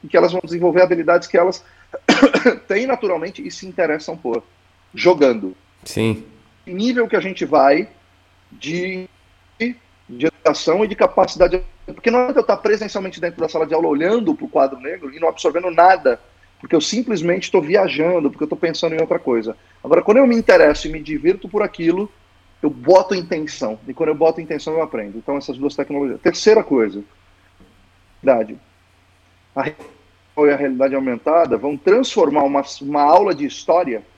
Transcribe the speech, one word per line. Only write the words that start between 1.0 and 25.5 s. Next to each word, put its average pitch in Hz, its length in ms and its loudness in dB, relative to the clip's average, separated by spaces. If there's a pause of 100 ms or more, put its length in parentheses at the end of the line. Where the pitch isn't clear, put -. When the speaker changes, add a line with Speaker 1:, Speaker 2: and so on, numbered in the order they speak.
Speaker 1:
que 185 100 0
elas 190 260 0 (520)
<coughs> 226 520 2
têm 214 200 -2
naturalmente 185 580 -4
e 175 60 -12
se - 160 -16
interessam 165 500 -4
por, - 260 -6 (500)
jogando. 127 600 2 (280)
Speaker 2:
Sim. 110 400 -2 (400)
Speaker 1:
Que 180 100 -14
nível 240 340 -2
que - 80 -2
a 185 40 4
gente 180 260 -6
vai 143 440 4 (640)
de, 185 560 -8 (1040)
de 123 180 -6
educação - 560 0
e 220 40 0
de - 80 -6
capacidade, 180 680 2 (240)
porque - 240 -4
não 247 120 2
adianta 262 180 0
eu - 20 2
estar 202 160 0
presencialmente 202 640 -4
dentro 175 180 -8
da 160 100 -4
sala 156 180 -4
de 151 60 -4
aula 160 140 0
olhando 170 460 0
pro - 140 -8
quadro 135 320 0
negro 147 340 -12
e 160 60 -20
não 165 80 0
absorvendo 170 420 -2
nada, 165 500 4 (400)
porque - 160 -4
eu 226 60 4
simplesmente 190 680 -4
tô 185 100 4
viajando, 160 720 0
porque - 120 -8
eu 147 40 -6
tô 160 80 -6
pensando 165 400 -4
em 165 60 -2
outra 165 180 -2
coisa. 113 360 -2 (280)
Agora, - 180 2
quando 220 160 4
eu 269 100 6
me 240 80 2
interesso 165 520 4
e 156 40 -6
me 156 80 -10
divirto 151 480 -2
por 208 140 -4
aquilo, 180 500 -2 (500)
eu 151 80 0
boto 175 440 2
intenção, 156 720 -6
e 131 60 -12
quando 156 160 -2
eu 151 60 0
boto 160 260 0
intenção 156 320 -8
eu 160 80 -2
aprendo. 107 360 -8
Então 139 200 -6
essas 135 200 -10